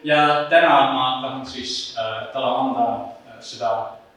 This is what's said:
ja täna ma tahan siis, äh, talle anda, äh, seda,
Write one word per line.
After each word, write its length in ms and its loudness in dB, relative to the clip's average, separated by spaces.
ja 440 2
täna 280 6
ma 120 0
tahan 240 -8
siis, 500 -10
äh, 360 -6
talle 240 -2
anda, 300 0
äh, 140 -20
seda, 320 -4